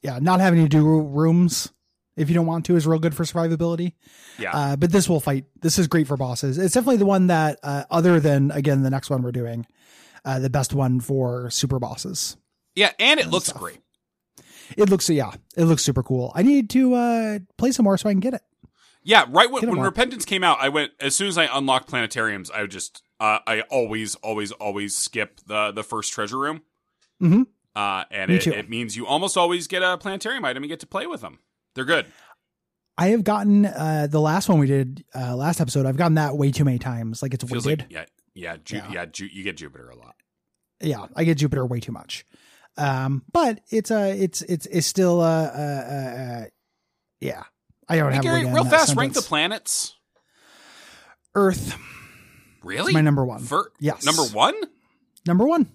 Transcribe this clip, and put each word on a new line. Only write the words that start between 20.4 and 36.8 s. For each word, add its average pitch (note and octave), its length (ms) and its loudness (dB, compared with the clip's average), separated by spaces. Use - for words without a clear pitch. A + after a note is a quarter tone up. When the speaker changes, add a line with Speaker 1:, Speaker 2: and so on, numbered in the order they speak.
Speaker 2:
out, D#3+ 160 4
I C3+ 100 0
went, D3 300 -2
as C#3 160 -2
soon G3 120 -2
as F3 100 -4
I D#3+ 180 2
unlocked C3+ 360 0
planetariums, A2 600 -4
I G#2+ 100 -6
would G2 100 -8
just, - 320 -14
uh, G#2+ 260 0
I A2 240 -2
always, A2 460 -4
always, G#2+ 380 -6
always G2+ 440 -8
skip - 480 -6
the, G#2 260 -2
the G#2 120 -8
first G#2+ 300 -8
treasure G#2+ 260 -6
room. D3+ 220 -6
Speaker 1:
Mm-hmm. F#3+ 220 6
Speaker 2:
Uh, G2+ 340 -4
and F#2+ 200 -6
Speaker 1:
Me F#2 80 4
Speaker 2:
it, F#2+ 40 2
Speaker 1:
too. D#3 120 -2
Speaker 2:
it G#2+ 160 -8
means A2+ 260 -8
you A#2 100 -8
almost E3+ 320 -2
always F3 300 0
get F#3 160 -4
a F3+ 140 0
planetarium G#3+ 480 -8
item C3 180 -4
and D3 60 -10
get D#3+ 100 -10
to - 80 -20
play G#3 180 -8
with E4+ 160 -10
them. E2 180 -18
They're C3 100 -6
good. D3 200 0
Speaker 1:
I F3 120 2
have A3+ 160 2
gotten, G#3 400 4
uh, D#3 440 -2
the D3+ 120 2
last D#3 280 0
one F3+ 100 6
we C#3+ 60 4
did, C3+ 380 0
uh, B2 220 -6
last D3 260 -2
episode, C#3 240 0
I've C3+ 120 0
gotten E3 180 2
that D3 220 0
way C#3 140 2
too D3 140 0
many B2+ 140 2
times. A#2 420 -8